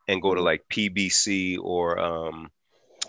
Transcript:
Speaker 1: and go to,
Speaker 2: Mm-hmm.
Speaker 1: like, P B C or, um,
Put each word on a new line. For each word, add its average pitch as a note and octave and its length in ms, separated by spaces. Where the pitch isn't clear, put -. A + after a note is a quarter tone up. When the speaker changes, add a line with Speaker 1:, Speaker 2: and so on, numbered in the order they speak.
Speaker 1:
and F#2+ 140
go F#2 140
to, F2+ 60
Speaker 2:
Mm-hmm. F2 40
Speaker 1:
like, D#2+ 240
P G#2 200
B F#2 200
C F#2 480
or, F2 400
um, E2 540